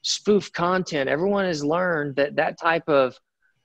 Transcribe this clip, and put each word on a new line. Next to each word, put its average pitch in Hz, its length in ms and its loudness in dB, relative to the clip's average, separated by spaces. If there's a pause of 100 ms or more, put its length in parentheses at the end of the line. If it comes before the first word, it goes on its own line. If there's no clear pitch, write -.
spoof - 460 0
content. 175 560 -2
Everyone 190 360 0
has 156 180 -2
learned 156 540 -2
that 143 180 0
that 165 240 -2
type 165 280 0
of 135 300 2 (480)